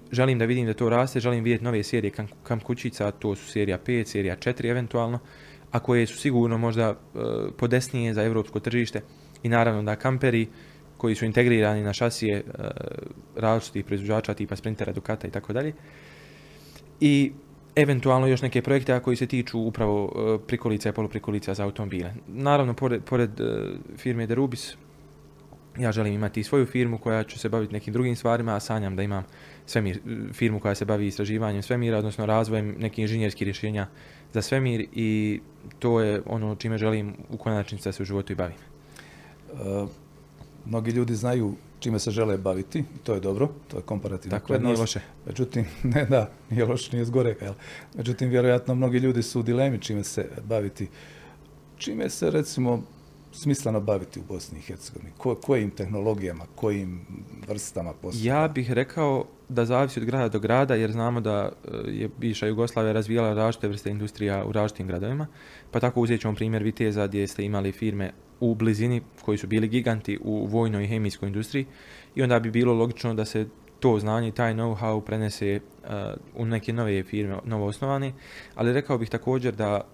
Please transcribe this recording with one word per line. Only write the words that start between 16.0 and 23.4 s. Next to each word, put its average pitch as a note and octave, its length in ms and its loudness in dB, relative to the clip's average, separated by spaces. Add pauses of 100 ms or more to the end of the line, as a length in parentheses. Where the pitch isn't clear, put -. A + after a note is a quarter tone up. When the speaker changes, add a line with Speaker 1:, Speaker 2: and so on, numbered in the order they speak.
Speaker 1:
I C#3+ 320 6 (440)
eventualno C3 500 6
još B2+ 160 4
neke A#2+ 200 2
projekte, C3+ 300 2
a B2 80 4
koji B2 160 2
se B2+ 100 0
tiču A#2+ 340 -2
upravo, G#2 540 0
e, A2 320 0
prikolica A2 420 0
i G#2 40 0
poluprikolica G#2 600 -2
za G2+ 100 -2
automobile. G2 500 -4 (120)
Naravno, C3+ 480 2
pored, A#2+ 300 0
pored, A#2 360 0